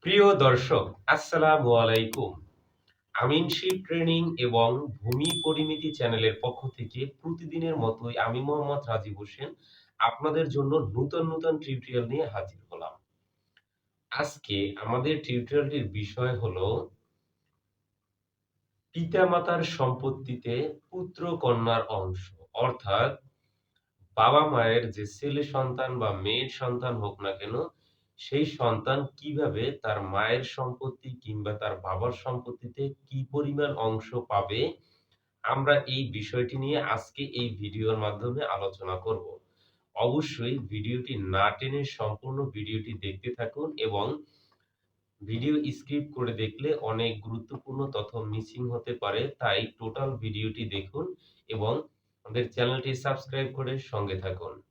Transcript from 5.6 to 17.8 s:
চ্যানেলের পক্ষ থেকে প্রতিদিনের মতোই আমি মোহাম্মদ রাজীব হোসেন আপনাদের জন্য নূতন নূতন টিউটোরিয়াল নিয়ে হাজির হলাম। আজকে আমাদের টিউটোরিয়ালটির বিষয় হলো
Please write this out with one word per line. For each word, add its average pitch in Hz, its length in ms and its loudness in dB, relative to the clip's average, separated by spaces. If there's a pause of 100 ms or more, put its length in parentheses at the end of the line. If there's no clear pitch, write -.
চ্যানেলের 113 500 0
পক্ষ 123 260 -2
থেকে 120 320 -10 (200)
প্রতিদিনের 165 560 -4
মতোই 117 400 -2
আমি 117 240 0
মোহাম্মদ 143 460 -2
রাজীব 107 320 -4
হোসেন 117 320 -12 (500)
আপনাদের 151 480 2
জন্য 139 240 0 (200)
নূতন 165 360 0
নূতন 160 300 0
টিউটোরিয়াল 127 500 -4
নিয়ে 147 180 0
হাজির 101 400 -8
হলাম। 82 280 -12 (1200)
আজকে 131 440 -4 (220)
আমাদের 127 440 0
টিউটোরিয়ালটির 135 680 0
বিষয় 110 520 -2
হলো 92 240 0 (2250)